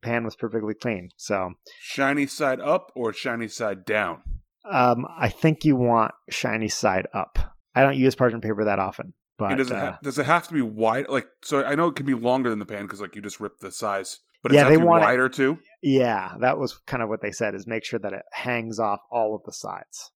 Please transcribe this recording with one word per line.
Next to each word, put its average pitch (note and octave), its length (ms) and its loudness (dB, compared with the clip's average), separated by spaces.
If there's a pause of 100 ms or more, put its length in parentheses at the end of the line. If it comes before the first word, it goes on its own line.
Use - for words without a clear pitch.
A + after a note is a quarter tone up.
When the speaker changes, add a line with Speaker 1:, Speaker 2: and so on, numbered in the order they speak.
Speaker 1:
pan A#2 200 -2
was A2 120 -8
perfectly G#2+ 380 -6
clean. G2+ 440 -6
So F#2+ 340 -4 (280)
Speaker 2:
Shiny C#3 480 0
side C3 320 -2
up F3 360 -2
or A2+ 180 -4
shiny A#2+ 340 -6
side G2+ 380 -6
down? G#2 360 -2 (500)
Speaker 1:
Um, B2 340 4 (120)
I A#2 120 0
think D#3 360 0
you D3 100 6
want A#2 360 4 (180)
shiny A2 400 -2
side F#2+ 440 0
up. - 240 -4 (380)
I B2+ 60 6
don't C#3 160 4
use C3 180 4
parchment A#2 280 2
paper G#2+ 220 0
that G2+ 140 0
often, G2 340 -6 (240)
but, G2+ 140 -2
Speaker 2:
And - 80 0
does B2+ 120 0
it A#2 60 -2
ha-, G2 80 -4
Speaker 1:
uh, F2+ 180 -8
Speaker 2:
does C3+ 160 -6
it C3+ 80 0
have E3+ 200 2
to E3+ 60 -12
be D3 80 2
wide? A2 480 0
Like, C3 180 -2 (160)
so C#3 200 0
I C3 120 0
know E3+ 120 4
it C#3+ 80 -2
can C#3 120 -6
be C#3 80 2
longer B2 360 2
than G#2 80 -2
the G2+ 60 -8
pan G2+ 220 -8
'cause, G2+ 140 -12
like, F#2+ 140 -12
you G#2 80 -12
just G2+ 160 -12
rip G#2 200 -10
the F#2+ 120 -14
size, G2 480 -4 (240)
but A#2+ 60 0
does C#3 80 8
Speaker 1:
Yeah, D3 40 10
Speaker 2:
it - 40 8
have C3 60 6
Speaker 1:
they D#3 60 10
Speaker 2:
to E3 40 6
be E3+ 60 4
Speaker 1:
want E3+ 160 8
it - 40 4
Speaker 2:
wider B2+ 220 4
too? C3+ 280 0 (240)
Speaker 1:
Yeah, A#2 600 2
that C3+ 180 2
was C3 260 -6
kind B2+ 160 -4
of A2+ 80 -4
what G#2+ 140 -4
they G#2+ 80 -4
said, G#2 240 -4
is G2 100 -10
make A2+ 180 -6
sure - 160 -6
that G2 140 -8
it - 80 -10 (100)
hangs A2+ 480 -6
off G2+ 200 0 (120)
all A2+ 240 0
of G2+ 100 -10
the - 80 -14
sides. - 640 -14